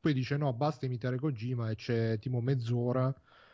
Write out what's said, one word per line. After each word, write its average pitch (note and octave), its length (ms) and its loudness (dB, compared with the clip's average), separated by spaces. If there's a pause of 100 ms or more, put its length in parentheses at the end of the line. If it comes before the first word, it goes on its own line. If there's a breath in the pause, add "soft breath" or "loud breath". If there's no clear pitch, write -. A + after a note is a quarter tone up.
Poi D#3+ 140 2
dice: C3 220 0
"No, C#3+ 180 2
basta C#3+ 320 -2
imitare B2+ 320 -2
Kojima", A#2+ 520 -2
e A2 60 -2
c'è A2+ 420 0
tipo B2 220 -2
mezz'ora B2 760 0 (380 loud breath)